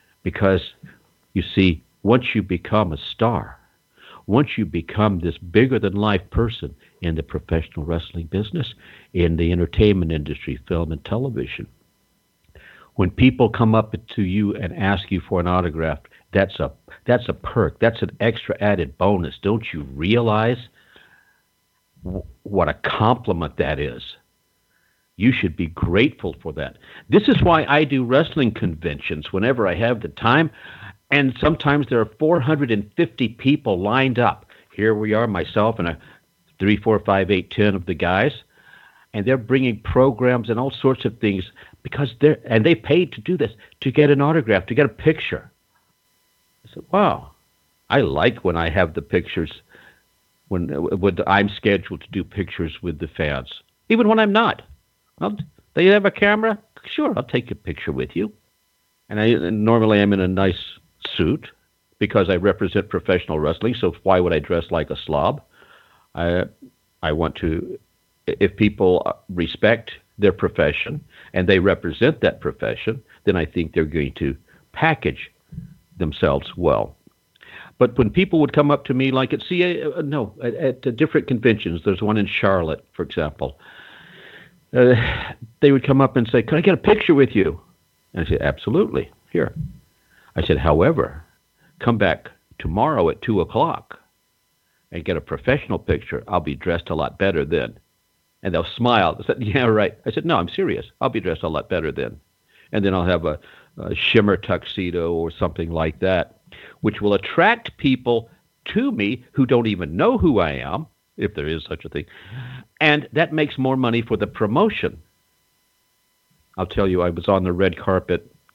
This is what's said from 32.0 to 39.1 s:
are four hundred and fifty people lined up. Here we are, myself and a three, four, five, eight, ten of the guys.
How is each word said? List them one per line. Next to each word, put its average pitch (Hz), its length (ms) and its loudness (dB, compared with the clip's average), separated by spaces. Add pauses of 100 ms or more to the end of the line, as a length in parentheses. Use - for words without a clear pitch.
are 110 180 -2
four 160 200 2
hundred 139 320 0
and 101 240 -2
fifty 160 360 0
people 120 500 0
lined 123 380 0
up. 110 260 0 (300)
Here 110 200 2
we 107 200 -2
are, 113 120 2
myself 107 520 0
and 85 100 -2
a 80 100 -6 (600)
three, 101 180 4
four, 104 220 2
five, 98 320 0
eight, 92 200 0
ten 104 240 2
of 87 120 -6
the 90 80 -4
guys. 92 380 0 (840)